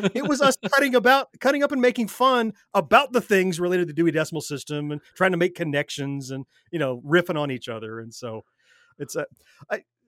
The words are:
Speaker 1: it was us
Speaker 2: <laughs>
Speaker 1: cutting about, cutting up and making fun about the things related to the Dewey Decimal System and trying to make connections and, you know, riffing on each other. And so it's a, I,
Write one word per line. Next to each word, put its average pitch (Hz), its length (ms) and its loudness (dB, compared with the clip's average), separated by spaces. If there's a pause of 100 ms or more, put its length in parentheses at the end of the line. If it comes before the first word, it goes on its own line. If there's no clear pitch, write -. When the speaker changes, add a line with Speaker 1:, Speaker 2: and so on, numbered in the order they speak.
(120)
Speaker 1:
it 277 140 -4
was 285 160 0
us 269 200 4
Speaker 2:
<laughs> 240 120 0
Speaker 1:
cutting 269 220 4
about, 254 320 4 (100)
cutting 277 240 2
up 285 80 2
and 269 100 -2
making 247 280 2
fun 240 440 2 (220)
about 214 380 4
the 240 80 0
things 185 400 2
related 180 220 0
to 170 40 0
the 151 60 -8
Dewey 165 180 2
Decimal 156 300 -2
System 147 500 -6
and 147 100 -8 (140)
trying 185 160 2
to 175 60 0
make 180 180 0
connections 139 800 -6
and, 135 140 -10 (260)
you 165 80 -4
know, 127 260 -4
riffing 170 320 2
on 147 140 -2
each 123 160 -10
other. 110 320 -10
And 113 120 -16
so 110 320 -12 (540)
it's - 160 -12
a, 156 100 -6 (460)
I, 220 60 -12 (320)